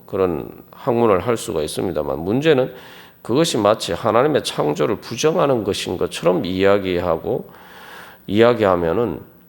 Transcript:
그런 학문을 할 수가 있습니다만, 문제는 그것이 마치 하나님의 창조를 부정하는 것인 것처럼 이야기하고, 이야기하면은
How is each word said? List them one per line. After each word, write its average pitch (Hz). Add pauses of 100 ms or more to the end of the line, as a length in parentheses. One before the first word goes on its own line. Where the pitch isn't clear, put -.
그런 87 (220)
학문을 117
할 117
수가 87
있습니다만, 76
문제는 131 (480)
그것이 143
마치 101
하나님의 117
창조를 147
부정하는 143
것인 98
것처럼 127
이야기하고, 92 (760)
이야기하면은 101 (300)